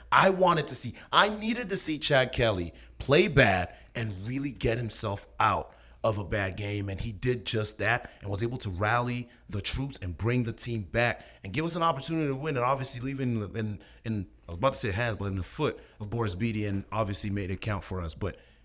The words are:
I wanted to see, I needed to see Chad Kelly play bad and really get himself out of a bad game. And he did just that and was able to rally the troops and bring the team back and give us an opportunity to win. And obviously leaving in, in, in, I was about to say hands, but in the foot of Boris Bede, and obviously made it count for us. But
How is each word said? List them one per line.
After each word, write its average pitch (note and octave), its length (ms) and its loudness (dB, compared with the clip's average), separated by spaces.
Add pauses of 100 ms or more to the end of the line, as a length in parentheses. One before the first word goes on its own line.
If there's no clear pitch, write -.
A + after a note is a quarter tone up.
(100)
I D3+ 200 8
wanted F3 380 4
to C3 60 -6
see, A#2+ 200 -6 (180)
I F3 160 8
needed G#3+ 400 -2
to F#3+ 80 -2
see D#3 220 -2
Chad C3+ 340 4
Kelly G2 400 2 (260)
play F3 300 6
bad G#2+ 460 4 (200)
and A2 200 -4 (120)
really C3+ 260 -4
get A2+ 260 -2
himself G#2+ 480 -6 (120)
out G2 340 2 (300)
of A2 160 2
a G#2 60 -4
bad F#2+ 320 -2
game. G2+ 340 -4
And F#2 100 -6
he A2+ 120 -4
did B2 340 -2
just G#2+ 320 -2
that A2+ 420 0
and G#2 100 -8
was G2+ 120 -2
able B2 160 -2
to A2+ 100 -6
rally A#2+ 600 0 (200)
the G#2 140 -6
troops C3+ 400 -4
and F2 140 -6
bring A#2+ 280 2
the A2+ 80 -6
team A2+ 300 -6
back A#2 440 0 (160)
and G2 100 -8
give C#3+ 120 0
us E3+ 120 -2
an E3+ 60 0
opportunity D#3+ 460 0
to C3+ 60 0
win. C#3+ 220 -2
And A#2+ 80 2
obviously B2+ 360 0
leaving C3 360 -2
in, G2 200 -4
in, G#2+ 220 -4 (260)
in, G#2+ 220 -2 (200)
I E2+ 60 -10
was F2 60 -8
about F3+ 160 2
to - 40 -8
say A2+ 120 -2
hands, A2 280 -2
but G2 60 -4
in G2 120 -2
the F#2 60 -2
foot - 380 -4 (200)
of G#2 100 -10
Boris G#2+ 240 -2
Bede, G#2+ 320 -2
and G2 260 -2
obviously G#2 380 -2
made G2 200 -4
it F#2+ 120 -6
count G2+ 200 -4
for F#2 200 -6
us. E2 100 -6
But - 240 -6 (280)